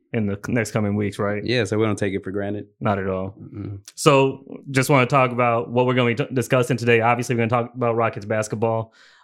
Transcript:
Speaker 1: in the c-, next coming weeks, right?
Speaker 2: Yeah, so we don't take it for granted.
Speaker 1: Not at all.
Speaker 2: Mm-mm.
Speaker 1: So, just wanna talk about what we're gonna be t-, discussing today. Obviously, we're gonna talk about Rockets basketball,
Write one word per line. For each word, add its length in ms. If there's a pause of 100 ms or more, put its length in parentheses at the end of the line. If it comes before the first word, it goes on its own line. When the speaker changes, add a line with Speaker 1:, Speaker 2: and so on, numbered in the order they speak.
(120)
Speaker 1:
in 140
the 200
c-, 60
next 180
coming 240
weeks, 240
right? 260
Speaker 2:
Yeah, 200
so 140
we 60
don't 140
take 160
it 80
for 80
granted. 380 (120)
Speaker 1:
Not 200
at 80
all. 340
Speaker 2:
Mm-mm. 380 (160)
Speaker 1:
So, 480 (260)
just 180
wanna 180
talk 260
about 360
what 180
we're 80
gonna 200
be 100
t-, 80
discussing 440
today. 240
Obviously, 340
we're 140
gonna 160
talk 100
about 220
Rockets 280
basketball, 680 (300)